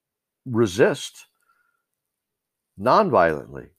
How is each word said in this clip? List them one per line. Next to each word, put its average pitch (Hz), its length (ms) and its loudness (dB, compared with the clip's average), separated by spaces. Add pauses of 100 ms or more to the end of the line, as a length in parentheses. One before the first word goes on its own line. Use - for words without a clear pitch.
(460)
resist 117 800 -2 (1500)
nonviolently 85 880 0 (100)